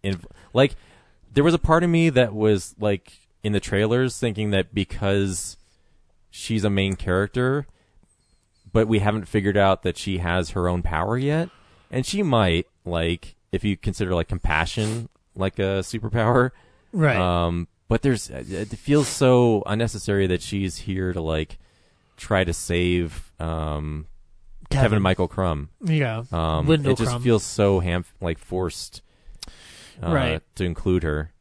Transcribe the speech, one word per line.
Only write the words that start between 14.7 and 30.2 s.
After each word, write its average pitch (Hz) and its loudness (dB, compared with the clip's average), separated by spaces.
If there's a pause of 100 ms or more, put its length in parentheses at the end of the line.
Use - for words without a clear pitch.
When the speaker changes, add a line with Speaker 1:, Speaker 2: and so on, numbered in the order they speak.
Speaker 1:
like, 95 -4
a 98 0
superpower. 117 0 (420)
Speaker 2:
Right. 151 2
Speaker 1:
Um, 87 0 (200)
but 113 0
there's, 127 0
it 90 -8
feels 143 2
so 123 4
unnecessary 101 0
that 90 0
she's 98 -4
here 92 -4
to, 87 -4
like, 78 -4 (580)
try 95 0
to 85 -2
save, 87 -2
um, 78 -6 (600)
Speaker 2:
Kevin. 135 2
Speaker 1:
Kevin 104 2
Michael 92 2
Crumb. 80 -4 (120)
Speaker 2:
Yeah. 139 -2
Speaker 1:
Um, 80 0
Speaker 2:
Wendell 143 2
Speaker 1:
it 123 0
just 113 0
Speaker 2:
Crumb. 123 -4
Speaker 1:
feels 113 2
so 98 2
ham-, 87 -2 (160)
like, 85 -4
forced, - -8 (1000)
uh, 85 -2
Speaker 2:
Right. 80 0 (120)